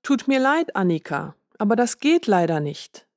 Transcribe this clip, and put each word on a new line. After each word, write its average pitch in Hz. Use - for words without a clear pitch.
Tut -
mir 269
leid, 294
Annika, 156
aber 208
das 240
geht 339
leider 170
nicht. -